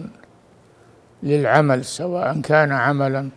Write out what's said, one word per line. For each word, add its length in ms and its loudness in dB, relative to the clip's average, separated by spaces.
للعمل، 640 2
سواء 560 -6
كان 300 2
عملا 640 0